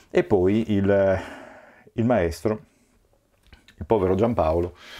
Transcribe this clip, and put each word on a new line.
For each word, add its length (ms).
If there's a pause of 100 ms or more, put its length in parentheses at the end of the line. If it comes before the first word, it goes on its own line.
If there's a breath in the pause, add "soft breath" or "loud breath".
E 140
poi 480
il, 480 (720 loud breath)
il 120
maestro, 540 (1200 soft breath)
il 80
povero 300
Giampaolo, 600 (240 loud breath)